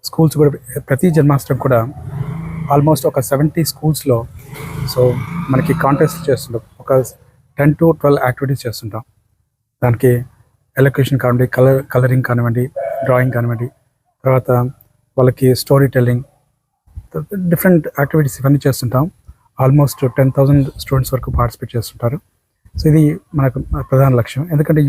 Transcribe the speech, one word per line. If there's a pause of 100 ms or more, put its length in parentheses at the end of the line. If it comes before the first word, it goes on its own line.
స్కూల్స్
కూడా (380)
ప్రతి
జన్మాష్టమి
కూడా (920)
almost
ఒక (100)
సెవెంటీ
స్కూల్స్లో (760)
so (500)
మనకి (120)
కాంటెస్ట్
చేస్తుంటాం. (200)
ఒక (640)
టెన్
to (140)
ట్వెల్వ్
యాక్టివిటీస్
చేస్తుంటాం. (800)
దానికి (680)
ఎలక్యూషన్
కానివ్వండి, (100)
కలర్, (140)
కలరింగ్
కానివ్వండి, (420)
డ్రాయింగ్
కానివ్వండి, (560)
తర్వాత (680)
వాళ్ళకి (140)
స్టోరీ
టెల్లింగ్, (1300)
డిఫరెంట్ (140)
యాక్టివిటీస్
ఇవన్నీ
చేస్తుంటాం. (600)
Almost (180)
టెన్
థౌజండ్ (160)
స్టూడెంట్స్
వరకు
పార్టిసిపేట్
చేస్తుంటారు. (600)
So
ఇది (360)
మనకు (320)
ప్రధాన
లక్ష్యం,
ఎందుకంటే